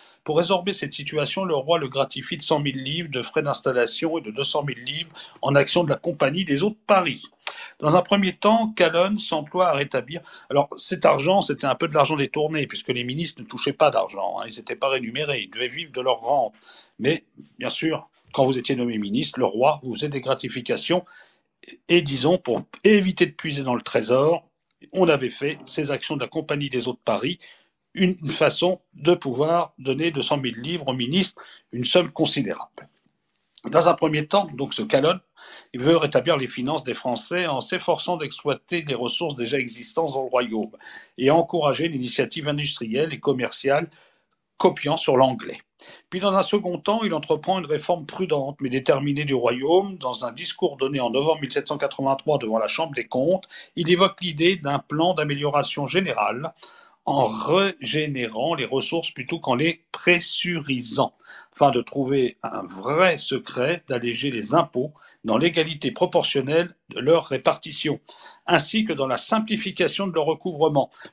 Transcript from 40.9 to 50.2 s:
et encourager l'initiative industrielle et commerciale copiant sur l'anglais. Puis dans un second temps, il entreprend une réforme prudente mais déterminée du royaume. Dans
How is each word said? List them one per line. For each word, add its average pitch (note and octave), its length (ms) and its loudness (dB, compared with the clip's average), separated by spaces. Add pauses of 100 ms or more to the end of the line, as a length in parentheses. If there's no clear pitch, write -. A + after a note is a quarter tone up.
et C3 100 4
encourager D#3 600 2
l'initiative C#3 580 -2
industrielle C#3+ 680 -2
et - 60 -10
commerciale C#3 680 0 (720)
copiant D3+ 400 2
sur C#3 180 2
l'anglais. B2+ 440 2 (520)
Puis F3+ 80 -4
dans G3 160 2
un F#3+ 80 4
second F3+ 340 0
temps, G#3+ 260 0
il G3 120 -2
entreprend D#3 420 0
une F3+ 80 -4
réforme D#3 400 -2
prudente C#3+ 560 -4
mais C3+ 80 -4
déterminée C#3+ 560 2
du C#3+ 80 0
royaume. C#3 640 4
Dans B2 280 -6